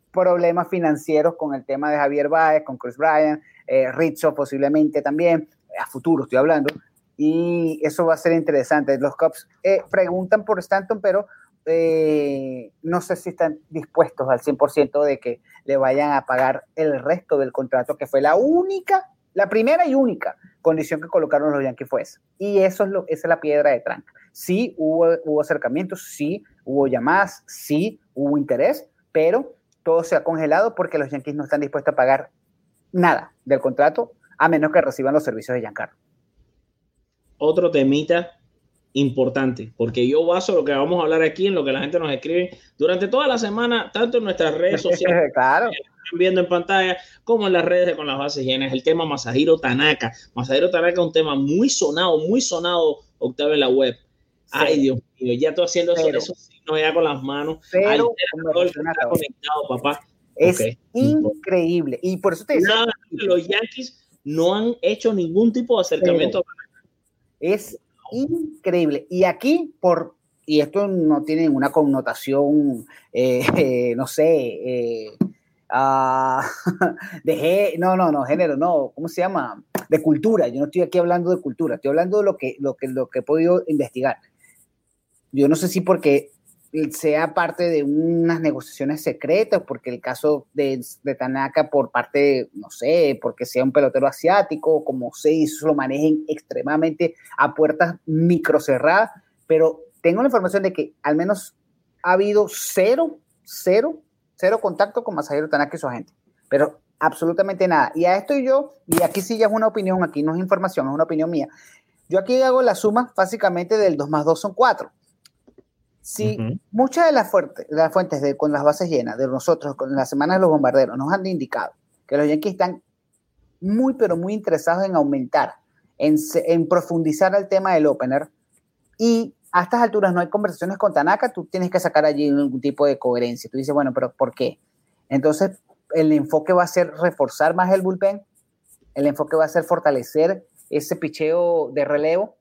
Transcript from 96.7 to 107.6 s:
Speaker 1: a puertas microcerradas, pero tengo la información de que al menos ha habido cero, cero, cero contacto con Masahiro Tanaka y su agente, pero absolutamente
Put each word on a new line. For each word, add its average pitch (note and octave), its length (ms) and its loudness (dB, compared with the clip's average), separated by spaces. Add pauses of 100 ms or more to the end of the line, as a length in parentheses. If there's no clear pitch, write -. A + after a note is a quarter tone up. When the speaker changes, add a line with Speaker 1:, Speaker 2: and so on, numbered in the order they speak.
Speaker 1:
a D3 160 2
puertas D#3 500 2
microcerradas, D#3+ 1080 2 (360)
pero D#3+ 380 2 (180)
tengo F3 180 2
la C4+ 80 2
información G3 360 0
de F#3+ 80 -2
que D#3 200 -6 (100)
al D3+ 140 0
menos F#3+ 380 -4 (480)
ha F3+ 100 0
habido G#3 360 2
cero, B3+ 720 0 (240)
cero, A#3 580 0 (320)
cero G#3 260 0
contacto G3 420 -2
con G3+ 120 -8
Masahiro D3 340 -4
Tanaka D3 280 -2
y D#3+ 40 -12
su C#3+ 80 -4
agente, A#2+ 240 -10 (380)
pero C#3 300 2 (180)
absolutamente F3+ 720 0